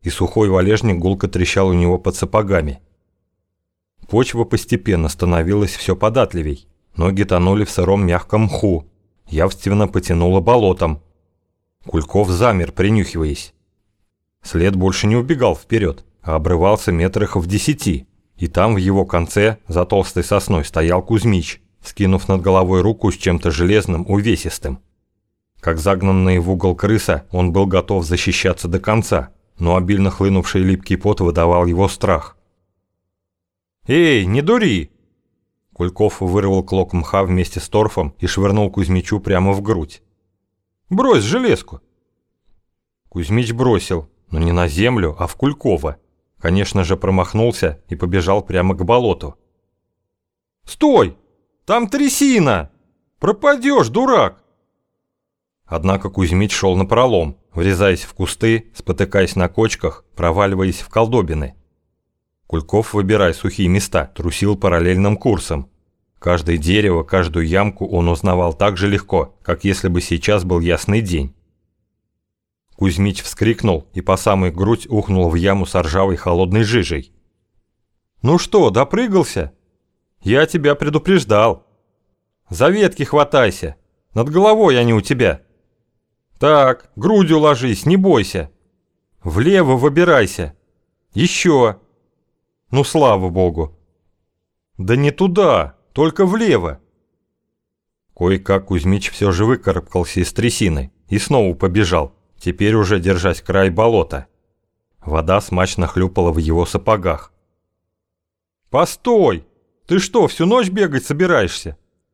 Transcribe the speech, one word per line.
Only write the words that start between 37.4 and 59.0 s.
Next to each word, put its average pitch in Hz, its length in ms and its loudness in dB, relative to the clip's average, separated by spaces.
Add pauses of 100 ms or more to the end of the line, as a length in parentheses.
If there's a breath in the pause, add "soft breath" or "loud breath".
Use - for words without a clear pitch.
с - 100 -12
торфом 104 480 -2
и - 80 -6
швырнул 98 460 0
Кузьмичу 95 480 -2
прямо 95 340 0
в 98 80 -4
грудь. 98 400 -6 (880)
"Брось 214 320 2
железку!" 156 580 -2 (1300)
Кузьмич 110 440 -2
бросил, 107 560 -2 (220)
но 80 80 -4
не 85 120 0
на 87 160 2
землю, 90 520 0
а 87 80 -4
в - 80 -14
Кулькова. 92 640 -2 (420)
Конечно 95 440 0
же, 87 140 -2
промахнулся 95 920 -2
и - 80 -10
побежал 92 460 0
прямо 92 320 0
к 95 100 -6
болоту. 104 520 0 (1300)
"Стой! 233 540 2 (460)
Там 226 220 0
трясина! 247 840 2 (480)
Пропадёшь, 240 720 2
дурак!" 196 540 0 (1200)
Однако 95 440 -2
Кузьмич 95 420 0
шёл 92 240 0
напролом, 95 640 0 (160)
врезаясь 92 500 0
в - 100 -18
кусты, 113 640 -2
спотыкаясь 95 600 -2